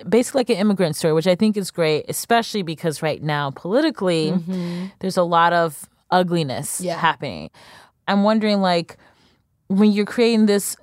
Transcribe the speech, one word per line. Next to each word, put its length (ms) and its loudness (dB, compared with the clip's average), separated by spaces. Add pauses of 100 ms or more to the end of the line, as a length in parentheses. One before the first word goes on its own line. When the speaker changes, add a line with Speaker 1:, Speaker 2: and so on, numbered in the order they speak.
Speaker 1:
basically, 340 2
like, 100 -4
an 60 0
immigrant 380 0
story, 180 0
which 120 2
I 80 4
think 240 2
is 140 -6
great, 360 0
especially 540 -2
because 400 -4
right 220 -4
now, 280 -2
politically, 800 -2
Speaker 2:
Mm-hmm. 540 -4 (140)
Speaker 1:
there's 180 -4
a 60 4
lot 300 2
of 360 -2 (220)
ugliness 680 -2
Speaker 2:
Yeah. 160 -6
Speaker 1:
happening. 520 -2 (580)
I'm 160 2
wondering, 380 2
like, 360 0 (720)
when 220 4
you're 140 0
creating 400 2
this 380 0